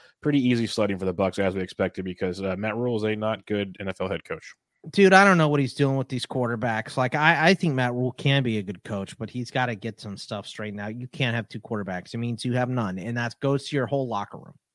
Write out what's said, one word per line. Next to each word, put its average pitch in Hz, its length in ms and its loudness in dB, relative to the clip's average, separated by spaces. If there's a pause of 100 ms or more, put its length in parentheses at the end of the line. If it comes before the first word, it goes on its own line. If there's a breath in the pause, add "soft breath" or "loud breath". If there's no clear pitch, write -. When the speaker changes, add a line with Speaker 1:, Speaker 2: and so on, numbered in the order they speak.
(200 soft breath)
Speaker 1:
pretty 143 260 2
easy 117 200 4
sledding 101 320 0
for 95 80 -4
the 90 80 0
Bucs, 95 240 0
as 95 160 2
we 95 80 -2
expected, 92 420 -4
because, 92 380 -6
uh, 95 140 -2
Matt 107 200 -4
Rhule 120 200 -2
is 104 80 -2
a 107 120 0
not 107 300 -4
good 101 340 -2
N 95 80 -6
F - 140 -6
L 95 60 -2
head 90 160 -4
coach. - 300 -12 (360)
Speaker 2:
Dude, 190 220 8
I 190 120 10
don't 190 120 8
know 156 120 6
what 147 120 2
he's 127 140 0
doing 135 220 2
with 131 120 -2
these 127 180 -6
quarterbacks. 117 680 -2
Like, 127 180 0
I, 156 340 6
I 196 60 8
think 160 200 0
Matt 123 180 2
Rhule 123 200 0
can 139 300 2
be 113 160 0
a 101 40 -2
good 92 220 -10
coach, 98 340 -6
but 107 120 -8
he's 123 200 -8
gotta 123 240 0
get 104 260 -10
some 98 180 -10
stuff - 280 -10
straightened 104 340 -10
out. 110 180 -8
You 127 100 -10
can't 120 260 -2
have 113 140 -4
two 107 120 -10
quarterbacks. 95 540 -6
It 117 40 -6
means 117 260 -6
you 123 100 -2
have 123 160 0
none, 104 280 -2
and 117 180 -6
that 120 240 -4
goes 139 280 -2
to 147 80 -4
your 127 100 0
whole 135 200 -2
locker 101 320 -6
room. - 160 -20 (200)